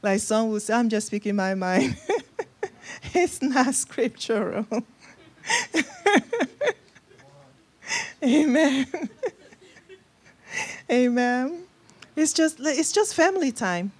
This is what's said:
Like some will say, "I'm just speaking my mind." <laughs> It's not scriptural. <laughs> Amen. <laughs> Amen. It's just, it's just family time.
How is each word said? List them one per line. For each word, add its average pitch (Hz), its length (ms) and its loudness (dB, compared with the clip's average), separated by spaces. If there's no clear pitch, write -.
Like 202 180 2
some 220 300 0
will 214 100 -2
say, 214 140 -2
"I'm 240 140 2
just 214 200 -2
speaking 208 260 -4
my 190 200 0
mind." 185 480 0
<laughs> - 1120 -8
It's 359 280 0
not 262 320 2
scriptural. - 960 -4
<laughs> 240 140 -4
Amen. 277 640 4
<laughs> - 1080 -16
Amen. 247 760 2
It's 311 180 2
just, 320 280 2
it's 302 320 0
just 403 220 2
family 349 360 2
time. 190 500 -4